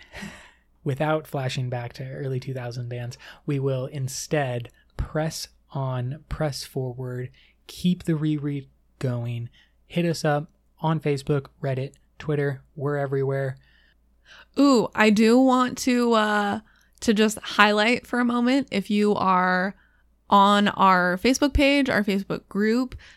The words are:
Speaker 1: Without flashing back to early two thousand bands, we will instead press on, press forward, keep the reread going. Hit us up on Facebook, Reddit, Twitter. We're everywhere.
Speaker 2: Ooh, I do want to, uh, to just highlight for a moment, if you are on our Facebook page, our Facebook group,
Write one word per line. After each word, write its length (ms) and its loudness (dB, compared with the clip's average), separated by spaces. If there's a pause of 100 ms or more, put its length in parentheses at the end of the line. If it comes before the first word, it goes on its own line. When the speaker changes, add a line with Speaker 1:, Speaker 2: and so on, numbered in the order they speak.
(840)
Speaker 1:
Without 420 -2
flashing 440 -4
back 240 -8
to 160 -12
early 300 -6
two 120 -8
thousand 360 -10
bands, 280 -10 (300)
we 140 -2
will 260 -2
instead 840 -6 (280)
press 520 -6 (220)
on, 580 -6
press 360 -6
forward, 680 -8 (380)
keep 360 -4
the 120 0
reread 520 -4 (300)
going. 500 -4 (380)
Hit 180 -2
us 200 -2
up 260 -2 (300)
on 200 0
Facebook, 460 -2 (160)
Reddit, 300 -6 (260)
Twitter. 440 -2 (120)
We're 220 -4
everywhere. 600 -2 (1000)
Speaker 2:
Ooh, 360 6
I 160 4
do 280 6
want 400 2
to, 360 0
uh, 460 0 (400)
to 140 2
just 240 2
highlight 680 2
for 140 -4
a 40 2
moment, 460 0
if 200 -4
you 240 2
are 600 0 (560)
on 380 6
our 500 4
Facebook 340 2
page, 380 4
our 120 2
Facebook 460 -4
group, 460 0 (220)